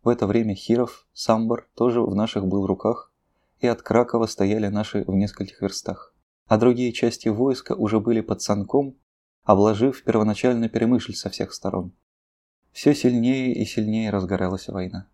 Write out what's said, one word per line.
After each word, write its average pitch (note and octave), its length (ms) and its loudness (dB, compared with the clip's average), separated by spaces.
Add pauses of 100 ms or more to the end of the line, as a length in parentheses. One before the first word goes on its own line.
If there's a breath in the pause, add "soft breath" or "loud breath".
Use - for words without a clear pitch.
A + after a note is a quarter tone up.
В A#2 60 2
это A#2+ 180 2
время G#2+ 280 2
Хиров, - 580 -2
Самбор A2+ 640 0
тоже A#2+ 260 2
в G2 140 0
наших G#2 300 -2
был F#2+ 200 0
руках, G2 480 -2 (460)
и B2 80 0
от A#2 160 -2
Кракова A#2 420 2
стояли G#2 420 0
наши G#2 380 -4
в G2 80 -2
нескольких G2 480 -2
верстах. - 540 -8 (320)
А A2 100 4
другие A#2+ 340 4
части - 380 -2
войска B2 460 -2
уже G#2+ 240 0
были A2+ 220 0
под - 200 -6
Санком, C3 560 -2 (460)
обложив G#2+ 600 4
первоначально A2+ 680 0
Перемышль A2+ 440 0
со - 160 -8
всех - 240 -8
сторон. F#2 400 -6 (760)
Все - 220 2
сильнее B2+ 600 2
и A2+ 100 -2
сильнее G#2+ 460 -2
разгоралась F#2 580 -2
война. F#2 460 -8